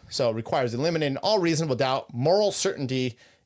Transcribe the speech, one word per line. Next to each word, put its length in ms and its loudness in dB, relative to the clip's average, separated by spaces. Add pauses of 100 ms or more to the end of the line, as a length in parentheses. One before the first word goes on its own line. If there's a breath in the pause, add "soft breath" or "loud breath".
(100)
So 200 0
it 40 0
requires 400 -2
eliminating 420 -2
all 220 2
reasonable 380 0
doubt, 360 -2
moral 400 2
certainty. 640 -2 (300 soft breath)